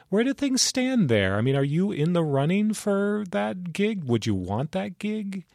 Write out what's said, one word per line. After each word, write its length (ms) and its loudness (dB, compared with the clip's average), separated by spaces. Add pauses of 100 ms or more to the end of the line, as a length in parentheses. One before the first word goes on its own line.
(100)
where 120 2
do 120 0
things 260 0
stand 480 2
there? 280 4
I 40 2
mean, 160 2
are 80 2
you 280 0
in 200 0
the 100 2
running 520 2
for 560 -2
that 420 -4
gig? 320 -2
Would 220 0
you 80 2
want 380 -4
that 260 -6
gig? 460 -6 (100)